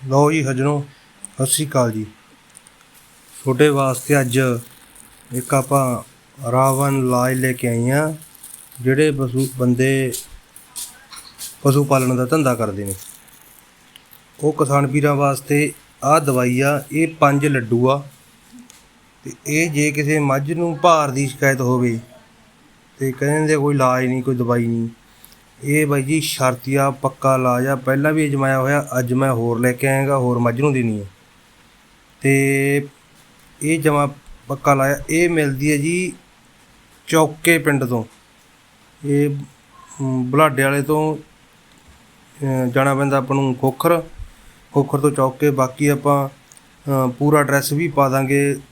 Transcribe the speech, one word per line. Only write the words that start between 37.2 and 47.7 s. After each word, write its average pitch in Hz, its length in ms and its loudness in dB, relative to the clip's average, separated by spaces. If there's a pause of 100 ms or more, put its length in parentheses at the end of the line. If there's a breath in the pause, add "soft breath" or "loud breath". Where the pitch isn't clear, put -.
ਪਿੰਡ 143 260 0
ਤੋਂ। 117 200 -4 (1040)
ਇਹ, 143 240 2 (720)
ਅਮ, 131 300 -2
ਬੁਲਾਡੇ 143 340 2
ਵਾਲੇ 139 180 0
ਤੋਂ, 151 340 -2
ਅਹ, - 1500 -8
ਜਾਣਾ 135 280 2
ਪੈਂਦਾ 139 220 0
ਆਪਾਂ 135 200 0
ਨੂੰ 135 180 0
ਖੋਖਰ, 156 480 0 (680)
ਖੋਖਰ 139 260 0
ਤੋਂ 143 120 2
ਚੌਕੇ। 139 400 0
ਬਾਕੀ 131 360 -2
ਆਪਾਂ, 143 420 0
ਅਹ, - 800 -6
ਪੂਰਾ 147 320 2
ਐਡਰੈਸ 139 320 0